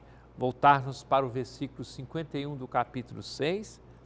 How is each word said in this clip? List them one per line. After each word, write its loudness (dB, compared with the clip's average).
voltar-nos 4
para 2
o -6
versículo -6
cinquenta -8
e -4
um -8
do -10
capítulo -4
seis: -4